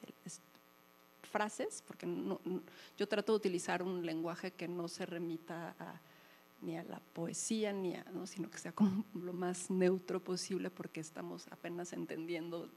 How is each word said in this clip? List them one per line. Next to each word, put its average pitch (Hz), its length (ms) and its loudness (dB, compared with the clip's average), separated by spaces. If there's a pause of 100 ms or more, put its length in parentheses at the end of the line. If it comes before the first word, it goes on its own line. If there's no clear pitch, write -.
(240)
es-, - 160 -10 (800)
frases, 214 640 -2
porque - 200 -8
no, 180 380 0
no, 180 160 0 (360)
yo 202 100 2
trato 208 260 4
de 220 40 8
utilizar 180 480 4
un 180 200 2
lenguaje 165 460 0
que 175 160 -6
no 175 220 -2
se 180 180 -4
remita 170 720 -4
a, 170 220 -8 (600)
ni 170 140 -2
a 170 60 -4
la - 160 -6
poesía, 202 760 0
ni 185 220 0
a, - 180 -8
¿no? 180 140 -4
sino 170 240 -4
que - 80 -10
sea 175 140 -6
como 202 360 6
<laughs> - 60 -16
lo 175 180 -4
más 180 380 0
neutro 185 480 6
posible, 185 520 -2
porque 185 300 -8
estamos 175 520 -8
apenas 175 400 -6
entendiendo 165 840 -2